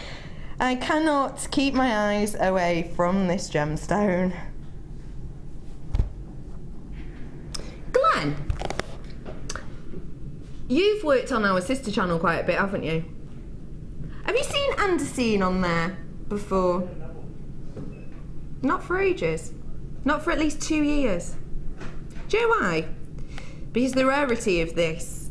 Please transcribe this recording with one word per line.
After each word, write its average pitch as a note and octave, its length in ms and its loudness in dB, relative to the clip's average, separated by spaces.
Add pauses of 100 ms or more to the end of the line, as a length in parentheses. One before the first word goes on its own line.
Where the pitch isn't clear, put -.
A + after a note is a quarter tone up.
(580)
I B3+ 160 4
cannot D4+ 760 2
keep C#4 240 2
my A3 380 4
eyes G#3 280 2
away F3 560 2
from F#3 320 4
this F3+ 220 0
gemstone. F3+ 840 2 (3500)
Glenn, C#5+ 440 2 (2250)
you've G4+ 360 4
worked C4+ 280 4
on A3 120 2
our F#3+ 180 4
sister B3+ 280 -2
channel F3 300 2
quite E3 220 2
a - 20 0
bit, F3 160 2
haven't G3 240 0
you? D#3+ 200 0 (1200)
Have G4 100 2
you C#5 80 2
seen C#5 300 0
Anderseen C4 680 2
on F#3 200 4
there E3+ 360 2 (300)
before? F#3 600 2 (1700)
Not E4 220 2
for F#4 160 0
ages. E3+ 520 0 (540)
Not D4 160 2
for E4+ 80 -2
at D#4+ 80 2
least D4+ 240 2
two D4+ 220 2
years. C#4 520 2 (960)
Do G4+ 80 4
you A#4 60 4
know A4+ 60 4 (100)
why? E3 260 2 (840)
Because B3+ 220 2
the C4 120 4
rarity B3 560 4
of E3 140 -2
this E3 560 0